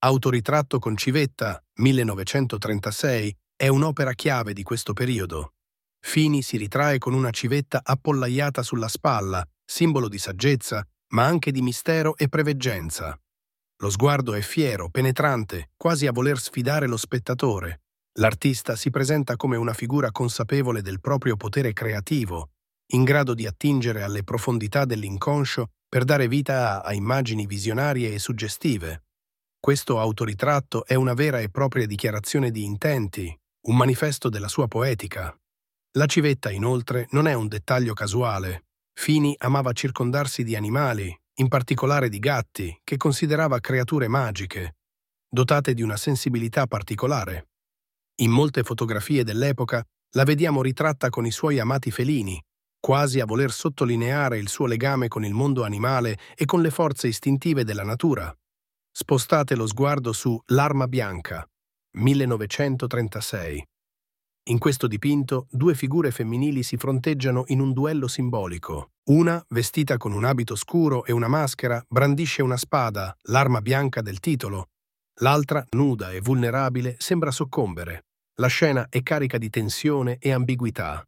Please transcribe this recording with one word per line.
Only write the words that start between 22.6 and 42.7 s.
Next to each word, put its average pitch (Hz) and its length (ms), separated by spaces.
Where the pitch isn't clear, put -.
in 127 120
grado 139 300
di 113 120
attingere 120 560
alle 101 220
profondità 117 600
dell'inconscio 117 840
per 123 160
dare 135 240
vita 123 540
a, - 60
a 101 40
immagini 110 540
visionarie 113 680
e 104 60
suggestive. 104 840
Questo 139 400
autoritratto 110 880
è - 100
una 131 200
vera 135 260
e 104 100
propria 131 360
dichiarazione 104 640
di 110 140
intenti, 101 720
un 113 140
manifesto 131 520
della 104 200
sua 127 200
poetica. 110 680
La 143 140
civetta, 143 440
inoltre, 120 600
non 147 160
è 151 80
un 110 140
dettaglio 113 460
casuale. 101 720
Fini 147 460
amava 127 340
circondarsi 131 720
di 110 100
animali, 107 600
in 131 140
particolare 131 600
di 101 100
gatti, 107 680